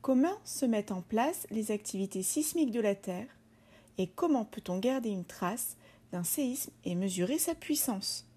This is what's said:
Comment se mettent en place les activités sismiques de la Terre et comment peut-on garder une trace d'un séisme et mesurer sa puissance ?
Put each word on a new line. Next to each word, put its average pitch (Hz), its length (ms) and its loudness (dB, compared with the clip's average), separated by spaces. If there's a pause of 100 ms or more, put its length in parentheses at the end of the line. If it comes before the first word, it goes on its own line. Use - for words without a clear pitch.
Comment 277 420 4
se - 220 -4
mettent 214 260 2
en 185 120 -4
place 254 480 0
les 214 200 -2
activités 196 520 -2
sismiques 302 480 2
de 233 100 0
la 208 140 4
Terre 196 320 -6 (720)
et 185 80 2
comment 262 400 2
peut-on 185 320 -4
garder 240 320 0
une 185 160 -4
trace - 500 -4 (340)
d'un 175 140 -2
séisme 262 460 -2 (160)
et 180 80 0
mesurer 185 420 2
sa 330 180 0
puissance ? - 720 -2 (100)